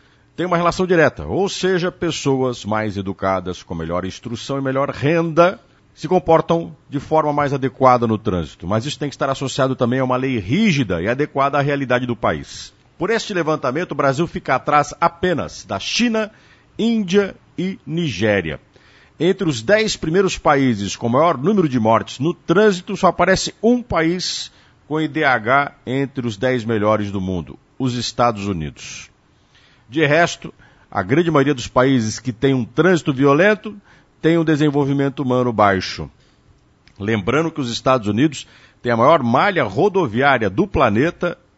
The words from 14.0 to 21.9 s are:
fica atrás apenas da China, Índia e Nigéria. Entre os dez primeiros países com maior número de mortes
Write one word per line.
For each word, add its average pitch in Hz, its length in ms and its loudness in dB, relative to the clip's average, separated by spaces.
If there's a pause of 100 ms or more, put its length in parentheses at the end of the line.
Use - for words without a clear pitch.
fica - 260 -4
atrás 143 460 0
apenas 165 640 -2
da 101 160 -6
China, 220 500 -2 (480)
Índia 202 560 0 (220)
e 185 280 -6
Nigéria. 104 760 -2 (580)
Entre 190 300 0
os 123 120 -2
dez 208 360 2
primeiros 170 420 0
países 127 560 2
com 120 140 -4
maior 147 280 2
número 170 320 2
de 123 120 0
mortes 110 400 0